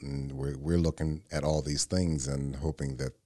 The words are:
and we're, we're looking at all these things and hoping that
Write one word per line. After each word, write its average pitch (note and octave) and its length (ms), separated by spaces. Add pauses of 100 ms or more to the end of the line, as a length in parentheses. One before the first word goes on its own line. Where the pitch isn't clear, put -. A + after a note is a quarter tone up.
and C#2 300
we're, C#2 240
we're D#2+ 200
looking D#2+ 540
at D2+ 120
all D2+ 200
these C#2+ 220
things E2 420
and C#2 300
hoping C#2 400
that C2 160 (120)